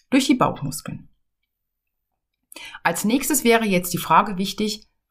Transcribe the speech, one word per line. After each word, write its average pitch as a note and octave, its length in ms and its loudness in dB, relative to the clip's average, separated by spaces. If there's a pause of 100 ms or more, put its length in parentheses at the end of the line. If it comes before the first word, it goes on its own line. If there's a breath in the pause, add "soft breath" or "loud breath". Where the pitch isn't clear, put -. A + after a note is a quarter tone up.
durch C4+ 180 2
die C#4+ 80 4
Bauchmuskeln. - 760 -4 (1700 loud breath)
Als E3+ 220 0
nächstes C4+ 380 0
wäre A3+ 220 4
jetzt F3+ 280 0
die E3+ 40 -4
Frage F#3+ 400 2
wichtig, G#3 500 -4 (240)